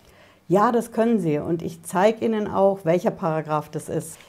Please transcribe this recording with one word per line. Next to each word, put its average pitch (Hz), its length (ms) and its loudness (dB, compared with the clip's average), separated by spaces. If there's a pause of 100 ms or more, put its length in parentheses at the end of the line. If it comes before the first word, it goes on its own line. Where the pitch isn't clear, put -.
(500)
Ja, 208 240 4
das 233 180 0
können 226 300 2
Sie 156 180 0
und 165 220 -2
ich - 220 -10
zeige 220 420 0
Ihnen 214 240 -2
auch, 196 340 2
welcher 180 280 2
Paragraph 156 580 -4
das 147 180 -10
ist. - 300 -6 (120)